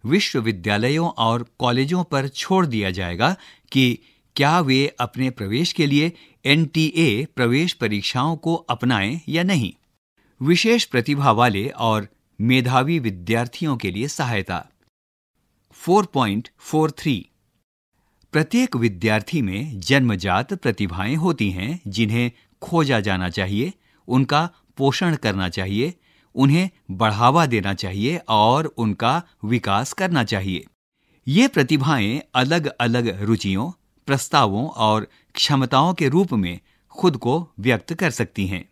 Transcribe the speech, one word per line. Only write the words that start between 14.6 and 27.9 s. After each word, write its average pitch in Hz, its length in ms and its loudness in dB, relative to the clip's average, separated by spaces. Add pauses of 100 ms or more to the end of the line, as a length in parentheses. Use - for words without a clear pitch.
फ़ोर 190 320 2
पॉइंट 117 440 -2 (100)
फ़ोर 156 320 0
थ्री, 135 380 -4 (1040)
प्रत्येक 160 440 0
विद्यार्थी 107 640 0
में 104 380 -4
जन्मजात 107 720 0
प्रतिभाएं 101 640 -4
होती 151 340 0
हैं 107 360 -6
जिन्हें 113 460 0 (300)
खोजा 139 380 0
जाना 92 280 -2
चाहिए, 101 440 -2 (360)
उनका 143 420 2 (260)
पोषण 143 400 0
करना 95 320 -2
चाहिए, 98 460 -2 (400)
उन्हें 156 360 4 (200)
बढ़ावा 113 560 2
देना 101 280 -2
चाहिए 107 540 -4